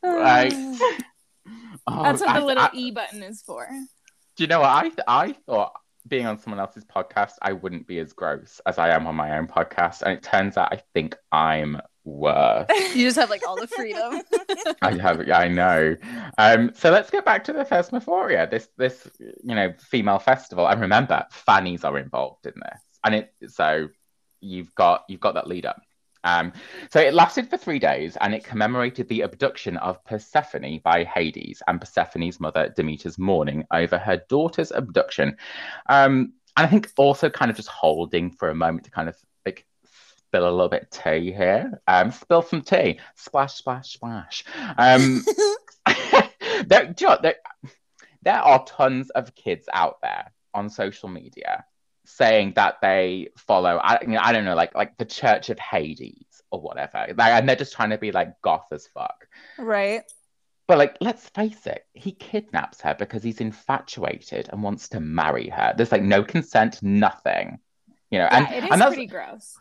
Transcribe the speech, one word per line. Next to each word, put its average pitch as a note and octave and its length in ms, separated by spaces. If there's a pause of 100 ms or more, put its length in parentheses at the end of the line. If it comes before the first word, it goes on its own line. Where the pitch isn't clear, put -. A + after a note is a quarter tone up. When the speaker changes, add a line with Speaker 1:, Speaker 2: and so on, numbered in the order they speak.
Speaker 1:
Like, E4 500
Speaker 2:
<sighs> B3+ 1300
Speaker 1:
oh, - 160
Speaker 2:
That's - 200
what D#4 100
the D4 80
Speaker 1:
I, - 0
Speaker 2:
little C4+ 240
Speaker 1:
I, - 80
Speaker 2:
E B3 180
button G#3+ 320
is G#3 200
for. - 260 (680)
Speaker 1:
do - 60
you D#3+ 40
know D#3+ 140
what? C#3 100
I C#3+ 180
th-, E4 180
I D3+ 260 (120)
thought G#2+ 280 (360)
being B2+ 180
on G#2+ 120
someone G#2+ 200
else's G2 280
podcast, G2+ 460 (100)
I G2 100
wouldn't F2 340
be F2+ 120
as D#2+ 160
gross D2+ 500
as F#2 140
I E2+ 160
am D#2+ 120
on D#2+ 80
my D2+ 220
own D#2+ 100
podcast. E2+ 540
And F#2+ 120
it F2 100
turns G2 340
out F#2+ 160
I - 80 (140)
think D#2+ 200 (160)
I'm D#2 480 (260)
worse. C#2+ 680
Speaker 3:
<laughs> F#4+ 240
You B3 120
just B3 120
have, B3 100
like, G#3 180
all F#4+ 140
the - 60
freedom. E4 560 (300)
<laughs> F4 300
Speaker 1:
I G#2+ 120
have, F2 340
I F2 200
know. E2+ 480 (420)
Um, A2+ 360
so - 160
let's G3+ 200
get G4 160
back G#3 180
to D4+ 80
the D4 120
Thesmophoria, G3+ 880
this, A#2 180 (100)
this, B2+ 280 (120)
you A#2 360
know, F#2 240
female G2+ 400
festival. G#2+ 480
And G#2+ 140
remember, G#2 500
fannies F#2 540
are C#2+ 140
involved C2 480
in - 100
this. - 240 (240)
And G#2+ 120
it, G#2+ 180 (140)
so D#2 400 (540)
you've F#2 320
got, F2 340
you've F#2 120
got G#2 140
that D2+ 120
lead F2 200
up. - 160 (420)
Um, F2 280 (380)
so - 100
it C#3+ 140
lasted - 360
for F4+ 80
three D3+ 200
days, D#2 420
and G2+ 140
it A2 100
commemorated B2 640
the A2+ 120
abduction - 560
of - 280
Persephone D#2+ 800
by E2+ 220
Hades D#2 640
and F2 120
Persephone's E2+ 600
mother D#2 340
Demeter's D#2 440
mourning D#2+ 520
over E2+ 280
her F2+ 300
daughter's D#3 440
abduction. - 640 (520)
Um, C3+ 440 (240)
and D#3+ 100
I - 0
think G#3 300
also C#3 340
kind A#2+ 200
of G#2+ 80
just G#2+ 100
holding E2+ 640
for - 160
a D#2 60
moment E2 300
to - 60
kind E2 200
of, - 60 (300)
like, - 200 (600)
spill F2 220
a - 20
little F2+ 200
bit - 140
of - 60
tea E2 420
here. G2+ 540
Um, F#2 260
spill E3+ 300
some E3 200
tea. E3+ 380 (160)
Splash, C3+ 380
splash, C3 400
splash. A2+ 500 (340)
Um, B2+ 460 (600)
<laughs> - 0 (800)
there, F#3+ 200
do E3+ 80 (100)
you - 20
know - 60
what? - 100
There, E3 120 (880)
there - 180
are C3+ 240
tons C3 460
of A#2+ 240
kids - 380
out E2+ 300
there G1+ 300 (220)
on G#2 160
social G2+ 380
media - 560 (420)
saying A2 500
that G2 260
they F#2 540
follow, F2+ 400
I, G#2+ 260
you A#2+ 60
know, A2 120
I A2+ 120
don't G#2+ 120
know, F#2 120
like, E2+ 180
like - 240
the A#2 60
Church - 440
of A#2 120
Hades D2+ 880
or - 100
whatever. D2+ 460 (100)
Like, A2+ 160
and A#2 160
they're B2+ 60
just C3+ 200
trying A2 160
to G#2+ 80
be, G#2+ 120
like, F2+ 320
goth D#2+ 300
as - 160
fuck. - 400 (300)
Speaker 2:
Right. G#3+ 440 (640)
Speaker 1:
But, E3+ 120
like, C#3+ 220
let's - 280
face G#3+ 380
it, - 180 (100)
he - 160
kidnaps - 720
her - 180
because G2+ 240
he's A2+ 180
infatuated - 1120
and G2+ 120
wants G2+ 260
to A2 120
marry D#2 500
her. A1+ 260
There's, A#2 160
like, A2+ 100
no G2+ 220
consent, A2+ 580
nothing. G2+ 760 (520)
You G2+ 80
know, F2 60
Speaker 2:
Yeah, G2+ 140
Speaker 1:
and, C#3+ 160
Speaker 2:
it B3+ 100
is F#4+ 80
Speaker 1:
and F#3 80
that's C4+ 140
Speaker 2:
pretty B3+ 120
gross. - 540